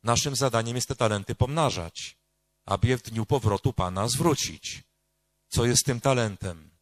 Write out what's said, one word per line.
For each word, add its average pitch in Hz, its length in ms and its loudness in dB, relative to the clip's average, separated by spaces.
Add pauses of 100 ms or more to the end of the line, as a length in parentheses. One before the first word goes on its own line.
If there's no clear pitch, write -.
Naszym 120 320 0
zadaniem 117 400 0
jest 123 120 -4
te - 80 -6
talenty 107 400 0
pomnażać, 123 800 -2 (480)
aby 101 220 2
je 127 100 2
w - 40 -8
dniu 110 240 -6
powrotu 110 480 0
Pana 95 340 -2
zwrócić. 135 760 -2 (680)
Co 117 160 2
jest 120 200 2
tym 120 160 -2
talentem? 101 680 -2 (120)